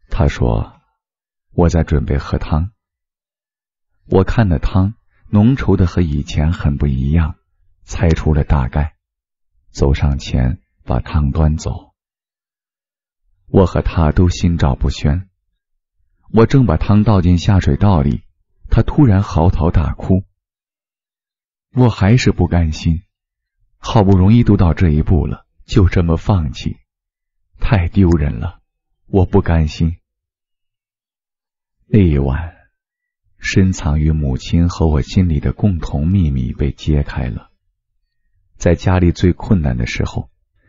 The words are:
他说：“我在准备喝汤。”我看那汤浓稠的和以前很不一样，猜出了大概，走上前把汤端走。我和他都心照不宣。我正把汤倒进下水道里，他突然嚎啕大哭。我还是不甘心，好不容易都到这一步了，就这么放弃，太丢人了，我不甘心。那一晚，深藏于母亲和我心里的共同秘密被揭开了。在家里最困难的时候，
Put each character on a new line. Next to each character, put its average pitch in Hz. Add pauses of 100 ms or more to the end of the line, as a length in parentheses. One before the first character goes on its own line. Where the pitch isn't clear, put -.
他 -
说 57 (720)
：“我 85
在 82
准 73
备 69
喝 73
汤。” 80 (1300)
我 95
看 107
那 78
汤 95 (340)
浓 107
稠 95
的 92
和 87
以 73
前 78
很 71
不 -
一 67
样， 80 (480)
猜 -
出 78
了 73
大 67
概， 73 (760)
走 69
上 69
前 - (240)
把 62
汤 73
端 78
走。 - (1500)
我 95
和 -
他 78
都 90
心 85
照 76
不 73
宣。 78 (1040)
我 113
正 135
把 82
汤 104
倒 104
进 90
下 95
水 69
道 95
里， 65 (460)
他 -
突 -
然 101
嚎 82
啕 82
大 67
哭。 95 (1500)
我 127
还 104
是 110
不 90
甘 85
心， 80 (720)
好 -
不 95
容 95
易 120
都 101
到 85
这 87
一 76
步 78
了， - (180)
就 101
这 90
么 82
放 82
弃， - (840)
太 85
丢 95
人 73
了， - (460)
我 92
不 98
甘 82
心。 82 (1900)
那 -
一 82
晚， 69 (840)
深 92
藏 78
于 78
母 73
亲 85
和 82
我 76
心 92
里 73
的 65
共 101
同 73
秘 90
密 64
被 67
揭 73
开 64
了。 - (1040)
在 -
家 90
里 87
最 87
困 -
难 64
的 60
时 -
候， - (380)